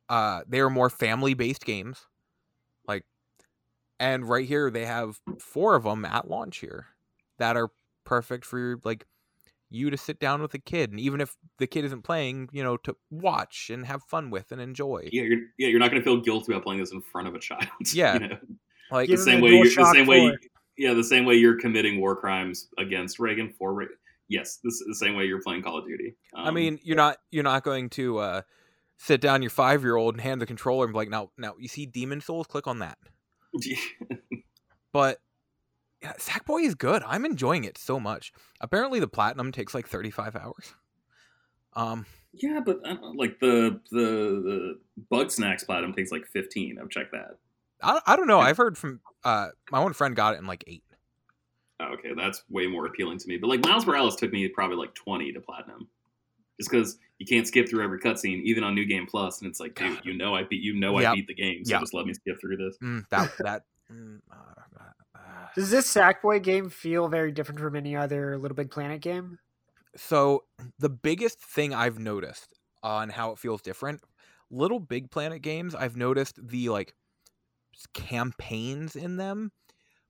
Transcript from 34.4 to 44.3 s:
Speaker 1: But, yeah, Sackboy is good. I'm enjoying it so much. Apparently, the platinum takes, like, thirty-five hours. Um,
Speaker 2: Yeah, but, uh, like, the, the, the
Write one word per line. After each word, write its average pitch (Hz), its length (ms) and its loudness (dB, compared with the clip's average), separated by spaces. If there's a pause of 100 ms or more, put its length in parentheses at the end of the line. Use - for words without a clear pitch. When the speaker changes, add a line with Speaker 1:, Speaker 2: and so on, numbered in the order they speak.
Speaker 1:
But, 135 240 2 (840)
yeah, 156 120 -14
Sackboy - 500 -4
is 233 100 2
good. 160 300 0
I'm 190 220 -4
enjoying 143 380 0
it - 140 -12
so 131 220 -4
much. 104 320 -8 (280)
Apparently, 233 400 0
the 131 80 0
platinum 123 440 -2
takes, 110 220 -8
like, 120 140 -8
thirty-five 110 480 -8
hours. - 380 -16 (1000)
Um, 113 320 -6 (260)
Speaker 2:
Yeah, 302 280 -4
but, 226 260 -2
uh, - 100 -6 (180)
like, 131 260 -2
the, 117 400 4 (100)
the, 117 100 -2
the 98 800 0 (280)